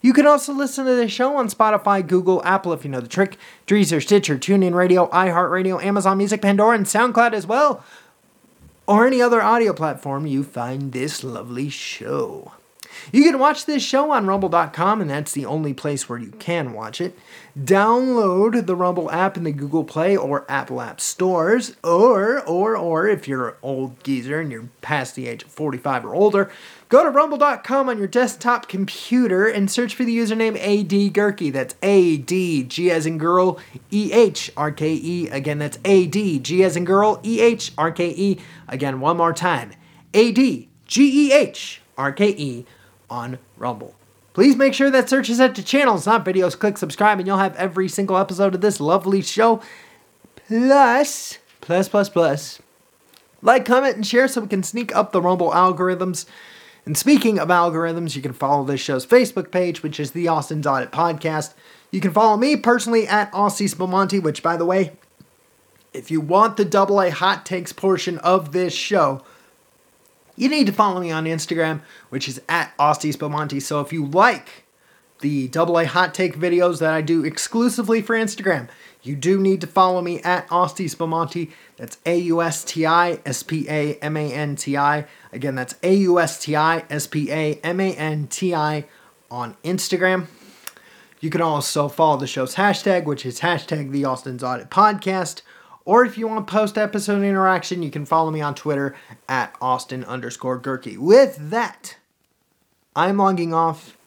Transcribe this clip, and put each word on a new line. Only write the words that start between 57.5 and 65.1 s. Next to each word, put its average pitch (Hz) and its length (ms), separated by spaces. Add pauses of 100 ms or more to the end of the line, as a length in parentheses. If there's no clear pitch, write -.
you 135 60
can 131 100
follow 139 320
this 135 160
show's 131 280
Facebook 233 420
page, 180 320
which 151 180
is 143 120
the 170 160
Austin's 151 400
Audit 131 240
Podcast. 160 640 (340)
You 190 100
can 190 140
follow 214 240
me 277 200
personally 233 500
at 208 240
Aussie 202 360
Spumante, 185 520
which, 156 240
by 165 120
the 170 100
way, 185 260 (1040)